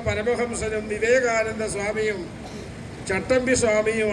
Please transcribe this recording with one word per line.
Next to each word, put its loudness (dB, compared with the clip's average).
പരമഹംസനും -2
വിവേകാനന്ദ 2
സ്വാമിയും -2
ചട്ടമ്പി 2
സ്വാമിയും 4